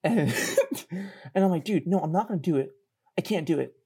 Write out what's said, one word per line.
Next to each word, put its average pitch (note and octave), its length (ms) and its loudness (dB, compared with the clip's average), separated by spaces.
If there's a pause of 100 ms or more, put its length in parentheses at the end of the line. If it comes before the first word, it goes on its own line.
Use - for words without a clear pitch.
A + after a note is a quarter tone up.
And, D3+ 300 2 (560)
<laughs> - 20 -8
and F#3+ 520 -4
I'm F#3+ 80 4
like, D#3+ 140 0
"Dude, F3 200 0
no, F3+ 140 2
I'm D#3 140 -2
not G#3 140 0
gonna F#3+ 120 -2
do D#3 160 2
it. C3+ 160 0 (460)
I F3+ 40 -2
can't F3 240 -2
do D3 140 2
it." B2+ 160 -6 (100)